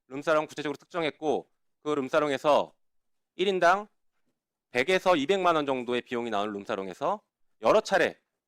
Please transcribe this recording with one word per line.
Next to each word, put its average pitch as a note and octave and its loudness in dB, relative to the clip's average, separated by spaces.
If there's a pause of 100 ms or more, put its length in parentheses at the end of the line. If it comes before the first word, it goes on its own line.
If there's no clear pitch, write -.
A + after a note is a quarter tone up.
룸살롱 D3+ -2
구체적으로 D3 -8
특정했고 D3+ -6 (360)
그 D3 -6
룸살롱에서 C#3+ 0 (600)
일 F#3 -2
인당 F#3+ 2 (840)
백에서 F3+ 2
이백만 F3 2
원 D3+ 0
정도의 B2 -2
비용이 A#2+ -4
나오는 G#2 -2
룸살롱에서 G2+ -6 (400)
여러 D3 4
차례 D#3+ 0 (280)